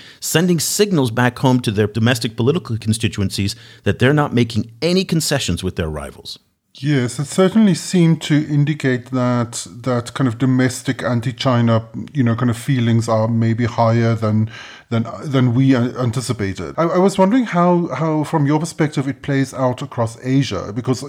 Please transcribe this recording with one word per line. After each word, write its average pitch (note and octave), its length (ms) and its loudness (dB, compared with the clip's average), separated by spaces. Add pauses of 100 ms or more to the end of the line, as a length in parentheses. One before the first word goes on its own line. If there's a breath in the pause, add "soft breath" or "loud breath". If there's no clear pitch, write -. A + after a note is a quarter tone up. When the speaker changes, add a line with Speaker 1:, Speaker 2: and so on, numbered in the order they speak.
(200 loud breath)
Speaker 1:
sending F3 400 0
signals E3+ 500 0
back B2 300 0
home B2+ 220 4
to A#2+ 100 -2
their G#2 160 2
domestic A#2 500 -2
political A#2+ 400 -2
constituencies G2+ 800 -2 (280 loud breath)
that G2 140 0
they're B2+ 160 4
not D3 200 0
making A#2 380 0 (120)
any F3+ 200 2
concessions D3 600 -2
with F#2 140 -6
their E2 120 -4
rivals. C#2 480 -12 (400)
Speaker 2:
Yes, C3 420 -2
it D3 60 -4
certainly F#3+ 500 4
seemed E3 480 2
to D3 240 2
indicate D3 640 0
that, B2 560 -2 (140)
that A#2+ 340 -4
kind C3+ 120 0
of A2+ 120 -4
domestic C3 640 0
anti-China, A#2 840 0 (260)
you C#3 100 0
know, A#2 120 2
kind A#2+ 140 0
of A2+ 80 -2
feelings A#2 500 0
are A2 200 2
maybe A2+ 380 0
higher A2+ 500 2
than, A2 340 0 (400 loud breath)
than, A#2 160 0 (160)
than B2+ 320 2
we C3+ 220 4
a-, A#2+ 240 0
anticipated. G#2+ 760 -4
I, D#3+ 100 0
I E3+ 120 0
was F#3+ 180 4
wondering G3+ 280 4
how, F3 460 2
how, D#3 340 -2
from D3 240 0
your D3+ 120 2
perspective, D3+ 480 -2
it C3+ 140 -6
plays C3+ 320 -2
out B2+ 300 -2
across A#2 400 -4
Asia, G#2 500 0
because, B2+ 360 -2